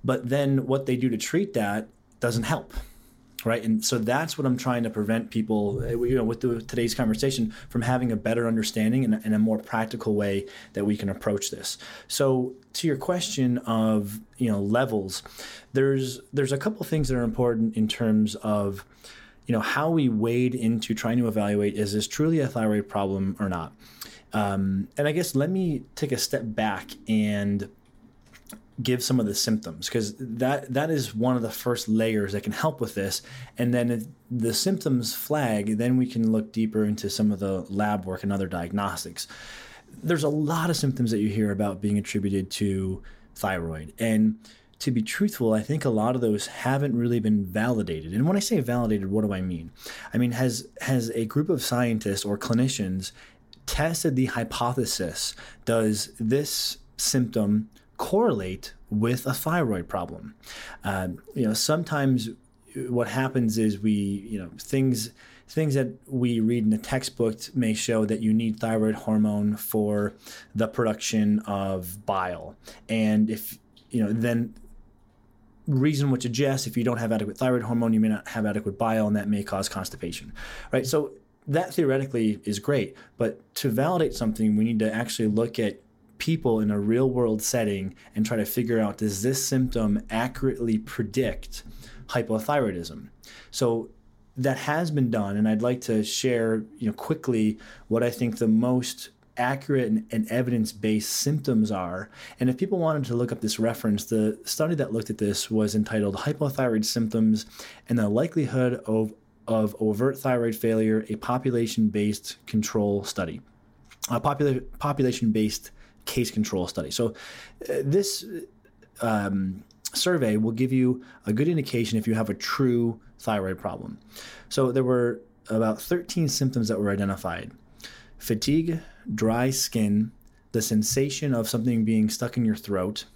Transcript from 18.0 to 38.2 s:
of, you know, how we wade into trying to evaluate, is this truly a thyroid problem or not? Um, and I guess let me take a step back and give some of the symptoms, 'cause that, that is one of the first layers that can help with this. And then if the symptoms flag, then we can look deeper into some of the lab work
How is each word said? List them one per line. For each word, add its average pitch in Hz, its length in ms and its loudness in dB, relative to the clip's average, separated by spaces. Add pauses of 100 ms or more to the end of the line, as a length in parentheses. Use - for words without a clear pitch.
of, 101 480 -2 (640)
you 127 60 0
know, 110 80 2
how 147 300 0
we 156 180 4
wade 120 460 2
into 113 400 0
trying 117 240 0
to 117 100 2
evaluate, 104 460 2
is 104 180 -2
this 104 140 0
truly 160 340 2
a 135 60 2
thyroid 107 420 0
problem 98 500 0
or 101 100 -2
not? 85 240 -4 (600)
Um, 98 640 0
and 147 120 2
I 156 40 0
guess 170 220 -2
let 143 140 2
me 180 340 0 (120)
take 135 180 -4
a 107 60 0
step 117 260 -2
back 107 460 -2 (180)
and 101 600 2 (1120)
give 127 200 2
some 127 180 2
of 107 60 2
the 101 80 -2
symptoms, 90 560 -2
'cause 107 280 -2
that, 127 540 -2
that 147 180 0
is 120 240 -2
one 123 220 2
of 117 60 0
the 110 80 -4
first - 380 -4
layers 110 440 2
that 101 100 -2
can 104 100 -4
help - 280 -2
with 110 140 -4
this. 98 260 -4 (380)
And 123 160 2
then 120 160 2
if 113 140 -2 (260)
the 113 240 0
symptoms 131 600 0
flag, 110 600 0
then 123 220 2
we 127 80 4
can 113 260 2
look 110 180 0
deeper 107 340 2
into 104 260 -2
some 107 200 2
of 95 100 -2
the 95 280 -2
lab 101 380 0
work 92 160 -6